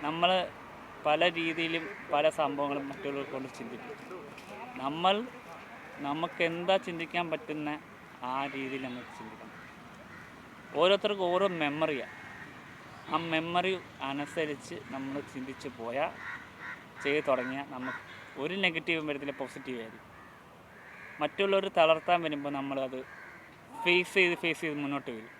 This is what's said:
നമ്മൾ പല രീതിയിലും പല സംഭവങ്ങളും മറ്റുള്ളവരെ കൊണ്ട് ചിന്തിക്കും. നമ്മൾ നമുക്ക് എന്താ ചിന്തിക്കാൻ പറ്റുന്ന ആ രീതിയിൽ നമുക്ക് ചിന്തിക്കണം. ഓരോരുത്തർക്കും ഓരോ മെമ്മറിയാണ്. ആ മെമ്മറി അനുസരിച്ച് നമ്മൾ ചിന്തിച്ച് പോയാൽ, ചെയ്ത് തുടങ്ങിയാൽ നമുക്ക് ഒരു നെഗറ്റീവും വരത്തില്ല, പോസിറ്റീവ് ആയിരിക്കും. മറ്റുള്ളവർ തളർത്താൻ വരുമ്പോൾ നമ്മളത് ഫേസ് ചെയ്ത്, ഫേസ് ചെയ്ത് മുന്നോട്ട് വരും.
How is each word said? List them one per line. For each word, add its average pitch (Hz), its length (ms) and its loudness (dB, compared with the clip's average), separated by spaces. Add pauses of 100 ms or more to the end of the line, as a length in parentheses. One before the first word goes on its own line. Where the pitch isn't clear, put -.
നമ്മൾ 170 240 4 (760)
പല 156 220 8 (100)
രീതിയിലും 165 460 2 (300)
പല 151 140 6 (100)
സംഭവങ്ങളും 143 520 2
മറ്റുള്ളവരെ 139 420 -4
കൊണ്ട് 131 160 -6 (100)
ചിന്തിക്കും. 117 380 -10 (840)
നമ്മൾ 170 320 4 (920)
നമുക്ക് 160 440 0
എന്താ 175 260 4 (100)
ചിന്തിക്കാൻ 170 460 -2
പറ്റുന്ന 151 380 -4 (640)
ആ 131 40 0 (180)
രീതിയിൽ 135 340 -4
നമുക്ക് 123 300 -10
ചിന്തിക്കണം. 110 360 -14 (1300)
ഓരോരുത്തർക്കും 196 540 6
ഓരോ 190 140 6 (140)
മെമ്മറിയാണ്. 147 520 0 (1000)
ആ 151 40 0 (180)
മെമ്മറി 175 400 2 (360)
അനുസരിച്ച് 147 640 -2 (180)
നമ്മൾ 135 200 -4 (200)
ചിന്തിച്ച് 131 340 -8 (100)
പോയാൽ, 120 320 0 (960)
ചെയ്ത് 147 240 6
തുടങ്ങിയാൽ 131 460 2
നമുക്ക് 127 260 -6 (420)
ഒരു 165 120 0 (100)
നെഗറ്റീവും 160 440 2
വരത്തില്ല, 139 320 -2
പോസിറ്റീവ് 127 420 -6
ആയിരിക്കും. 104 300 -14 (1080)
മറ്റുള്ളവർ 196 460 2 (120)
തളർത്താൻ 160 460 8
വരുമ്പോൾ 143 340 -2
നമ്മളത് 135 420 -2 (840)
ഫേസ് 175 340 6
ചെയ്ത്, 175 240 8
ഫേസ് 160 220 0
ചെയ്ത് 151 200 -2
മുന്നോട്ട് 139 320 -2
വരും. 110 240 -12